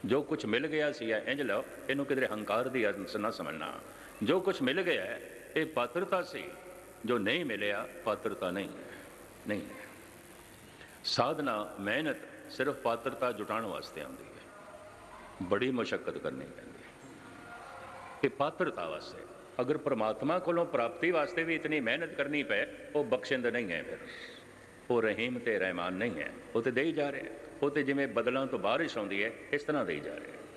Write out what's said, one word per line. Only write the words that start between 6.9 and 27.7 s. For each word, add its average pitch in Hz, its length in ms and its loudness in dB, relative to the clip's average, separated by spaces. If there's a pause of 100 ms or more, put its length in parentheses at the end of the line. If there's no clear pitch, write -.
ਜੋ 120 120 6
ਨਹੀਂ 123 280 4
ਮਿਲਿਆ, 104 420 0 (180)
ਪਾਤਰਤਾ 101 460 0
ਨਹੀਂ 92 180 -2
ਹੈ, - 140 -10 (640)
ਨਹੀਂ 104 140 0
ਹੈ। - 220 -10 (1200)
ਸਾਧਨਾ, 123 760 2
ਮਿਹਨਤ 120 380 2 (340)
ਸਿਰਫ 131 240 2
ਪਾਤਰਤਾ 123 560 2
ਜੁਟਾਉਣ 110 340 -2
ਵਾਸਤੇ 80 360 -6
ਆਉਂਦੀ - 220 -10
ਹੈ, - 60 -14 (1120)
ਬੜੀ 104 280 4
ਮੁਸ਼ੱਕਤ 107 460 0
ਕਰਨੀ - 280 -4
ਪੈਂਦੀ - 260 -14
ਹੈ। - 420 -18 (1080)
ਇਹ 135 60 6
ਪਾਤਰਤਾ 139 600 0
ਵਾਸਤੇ, - 340 -8 (380)
ਅਗਰ 143 160 4
ਪ੍ਰਮਾਤਮਾ 135 600 2
ਕੋਲੋਂ 170 260 4
ਪ੍ਰਾਪਤੀ 143 460 2
ਵਾਸਤੇ 160 320 4
ਵੀ 165 120 2
ਇਤਨੀ 156 240 2
ਮਿਹਨਤ 139 340 2
ਕਰਨੀ 143 300 2
ਪਏ, 113 240 2 (280)
ਉਹ 147 80 4
ਬਖਸ਼ਿੰਦ 127 440 2
ਨਹੀਂ 113 240 2
ਹੈ, 85 120 0
ਫਿਰ - 140 -6 (920)
ਉਹ 120 120 6
ਰਹੀਮ 113 380 2
ਤੇ 113 200 2
ਰਹਿਮਾਨ 90 340 2
ਨਹੀਂ 98 280 0
ਹੈ। - 100 -4 (240)
ਉਹ 117 60 6
ਤੇ 127 100 4
ਦੇਈ 139 200 4
ਜਾ 143 200 0
ਰਿਹਾ, 135 140 -6 (360)
ਉਹ 139 80 4
ਤੇ 147 140 2